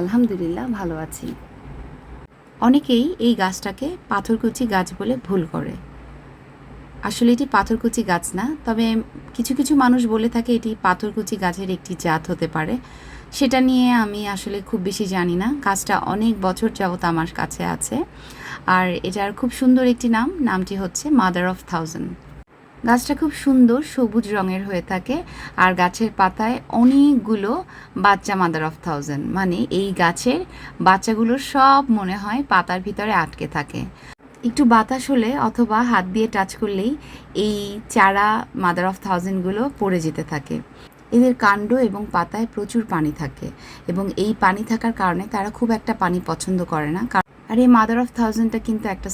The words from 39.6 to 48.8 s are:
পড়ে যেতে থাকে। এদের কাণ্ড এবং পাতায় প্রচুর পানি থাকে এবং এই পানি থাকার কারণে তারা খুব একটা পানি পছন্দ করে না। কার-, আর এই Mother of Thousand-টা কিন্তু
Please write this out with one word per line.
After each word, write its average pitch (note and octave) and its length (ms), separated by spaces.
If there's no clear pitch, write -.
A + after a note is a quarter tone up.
পড়ে F#3+ 260
যেতে D#3+ 260
থাকে। D#3 240
এদের B3 180
কাণ্ড G#3 260
এবং G3+ 120
পাতায় G#3 400
প্রচুর G#3+ 280
পানি D3+ 180
থাকে - 260
এবং F#3+ 140
এই G#3+ 80
পানি G3 180
থাকার A3+ 300
কারণে F3+ 220
তারা G#3 240
খুব A#3 200
একটা A3 240
পানি F3+ 180
পছন্দ F#3 300
করে D3+ 240
না। G3 40
কার-, - 120
আর A3 120
এই B3+ 140
Mother A3+ 260
of B3 60
Thousand-টা A3 480
কিন্তু A3 180